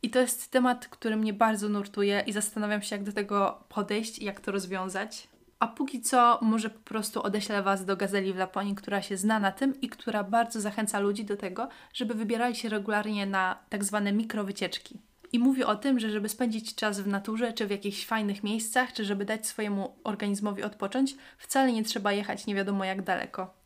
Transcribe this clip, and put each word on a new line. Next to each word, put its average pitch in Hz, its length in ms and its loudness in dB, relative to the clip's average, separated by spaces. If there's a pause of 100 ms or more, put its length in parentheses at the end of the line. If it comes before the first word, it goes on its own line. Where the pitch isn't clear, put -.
I 220 80 -2
to 254 100 4
jest - 320 0
temat, 247 360 4
który - 280 -4
mnie 214 180 0
bardzo 214 360 2
nurtuje 202 580 2
i 208 60 -2
zastanawiam 208 480 0
się, 208 140 -6
jak 202 100 -6
do 202 80 -6
tego 202 560 0
podejść 214 500 -2
i 214 60 -6
jak 196 140 -6
to - 120 -6
rozwiązać. 190 760 -4 (320)
A 220 80 4
póki 262 340 -6
co 247 400 6
może 220 280 2
po 214 100 -18
prostu 220 420 -4
odeślę 208 420 -2
was 190 220 2
do 190 120 0
Gazeli 196 360 0
w 180 40 -4
Laponii, 196 380 -2
która 202 260 -2
się 196 160 -4
zna 214 220 4
na 196 120 4
tym 269 300 0
i 226 80 -4
która 214 340 -2
bardzo 226 380 2
zachęca 208 380 -2
ludzi 202 260 0
do 202 120 -2
tego, 202 320 -4 (240)
żeby 233 200 -2
wybierali 226 420 0
się 233 140 -4
regularnie 208 560 0
na 190 320 0 (120)
tak 202 140 -2
zwane 202 300 2
mikrowycieczki. 208 880 -4 (340)
I 233 60 4
mówi 262 240 4
o 214 120 2
tym, 254 240 2
że 220 100 0
żeby 214 200 -2
spędzić 220 460 -2
czas 208 260 -2
w 196 60 -2
naturze, 220 460 0
czy 226 140 -2
w 196 40 0
jakichś 202 340 -4
fajnych 208 380 -2
miejscach, 226 500 0
czy 214 120 -4
żeby 196 200 0
dać 220 220 -4
swojemu 202 560 -4
organizmowi 208 600 -2
odpocząć, 214 520 0 (220)
wcale 262 340 2
nie 220 120 2
trzeba 208 280 0
jechać 202 340 -2
nie 208 100 -2
wiadomo 196 300 0
jak 190 160 -2
daleko. 185 520 -4 (120)